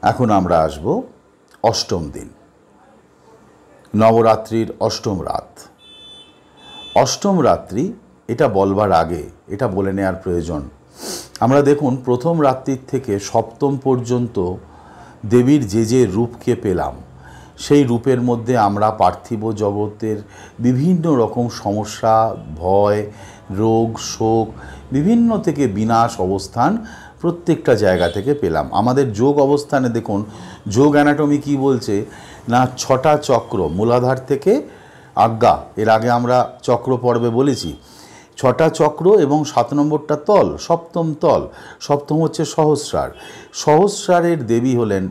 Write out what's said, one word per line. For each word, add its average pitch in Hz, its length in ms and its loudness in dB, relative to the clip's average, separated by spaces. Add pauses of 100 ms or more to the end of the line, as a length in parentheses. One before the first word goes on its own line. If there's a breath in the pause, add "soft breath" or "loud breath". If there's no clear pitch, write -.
এখন 117 280 2
আমরা 90 280 2
আসব 76 260 -2 (760)
অষ্টম 104 460 -2
দিন, - 200 -14 (1600)
নবরাত্রির 113 760 4 (100)
অষ্টম 104 440 -2
রাত। - 280 -8 (1400)
অষ্টম 156 480 0
রাত্রি, 98 400 0 (460)
এটা 127 200 0
বলবার 98 420 0
আগে 82 320 0 (240)
এটা 101 200 -6
বলে 98 260 -2
নেওয়ার 95 300 -4
প্রয়োজন। 85 380 -4 (760 loud breath)
আমরা 135 220 4
দেখুন, 143 320 2 (120)
প্রথম 127 360 0
রাত্রির 131 460 0
থেকে 127 260 -4 (180)
সপ্তম 117 460 -2
পর্যন্ত 123 600 -2 (880 loud breath)
দেবীর 123 420 4
যে 107 180 0
যে 123 200 2
রূপকে 117 500 -2
পেলাম, 82 380 -2 (640 loud breath)
সেই 147 260 4
রূপের 120 380 0
মধ্যে 120 360 -2
আমরা 104 340 2
পার্থিব 101 500 -2 (120)
জগতের 104 640 -4 (420 loud breath)
বিভিন্ন 147 460 0 (100)
রকম 120 300 0 (160)
সমস্যা, 107 540 -2 (400)
ভয়, 101 460 2 (500 loud breath)
রোগ, 113 380 0 (220)
শোক, 113 360 0 (440 loud breath)
বিভিন্ন 226 380 2 (120)
থেকে 143 260 -2
বিনাশ 113 520 0
অবস্থান 98 520 -2 (520 loud breath)
প্রত্যেকটা 170 520 0
জায়গা 101 340 2
থেকে 107 240 -2
পেলাম। 80 400 -2
আমাদের 123 400 0
যোগ 139 260 2
অবস্থানে 143 500 0
দেখুন, 110 360 -4 (420 loud breath)
যোগ 135 260 4
anatomy 147 440 2
কি 139 200 -2
বলছে 120 480 -2 (440 loud breath)
না, 127 180 4 (100)
ছটা 135 400 2
চক্র 113 500 0
মূলাধার 120 580 0
থেকে 190 360 0 (540 loud breath)
আজ্ঞা, 110 420 4 (200)
এর 110 120 0
আগে 113 200 2
আমরা 120 520 0
চক্র 127 360 0
পর্বে 120 320 0
বলেছি, 117 480 -2 (600 loud breath)
ছটা 135 320 2
চক্র 160 500 4
এবং 147 260 2
সাত 120 280 -2
নম্বরটা 147 420 0
তল, 143 420 2
সপ্তম 170 560 -4
তল, 113 340 0 (320 loud breath)
সপ্তম 147 440 -2
হচ্ছে 156 220 -2
সহস্রার। 139 640 0 (440 loud breath)
সহস্রারের 170 960 2
দেবী 120 300 2
হলেন 101 340 0